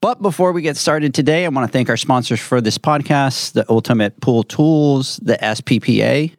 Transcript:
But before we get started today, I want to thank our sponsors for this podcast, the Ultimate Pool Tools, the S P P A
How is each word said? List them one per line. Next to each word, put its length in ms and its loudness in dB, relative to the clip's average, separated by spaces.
But 200 -2
before 300 0
we 100 -2
get 140 -2
started 380 0
today, 320 2
I 20 -2
want 180 -2
to 60 -4
thank 180 0
our 60 2
sponsors 460 -2
for 180 0
this 180 -2
podcast, 760 0
the 160 -6
Ultimate 500 0
Pool 240 2
Tools, 800 0
the 180 0
S 200 -4
P 180 0
P 240 0
A 360 0